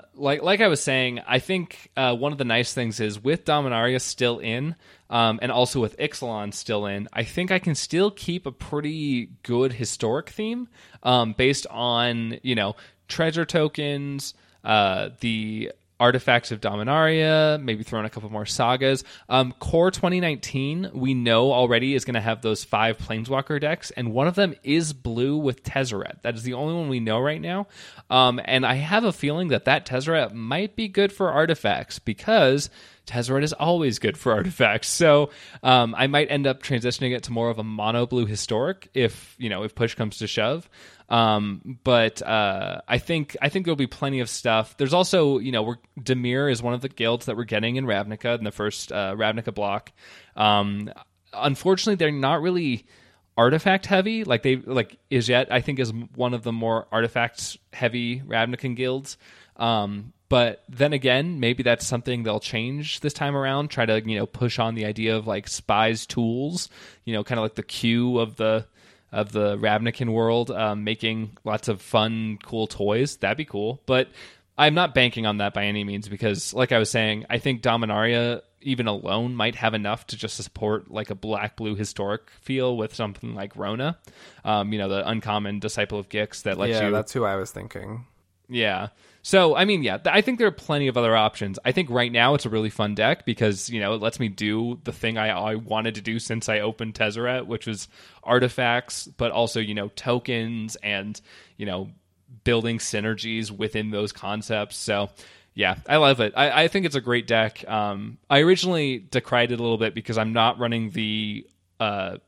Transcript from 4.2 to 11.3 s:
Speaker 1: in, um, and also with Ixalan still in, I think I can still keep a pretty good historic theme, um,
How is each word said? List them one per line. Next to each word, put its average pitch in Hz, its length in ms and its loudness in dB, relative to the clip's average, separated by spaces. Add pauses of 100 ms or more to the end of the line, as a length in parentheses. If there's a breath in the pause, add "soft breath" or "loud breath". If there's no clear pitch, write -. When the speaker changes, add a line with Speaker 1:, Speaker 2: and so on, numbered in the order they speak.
Speaker 1:
in, 127 380 -4 (340 soft breath)
um, 113 320 2
and 123 100 -2
also 123 280 2
with 110 180 -2
Ixalan 110 560 -6
still 104 320 -4
in, 101 260 -6
I 120 120 -4
think 180 260 -4
I 190 80 2
can 180 160 0
still 180 380 0
keep 175 340 -6
a 135 60 -8
pretty 147 800 -4 (100)
good 123 320 2
historic 117 560 -2
theme, 233 380 -6 (340 loud breath)
um, 120 320 2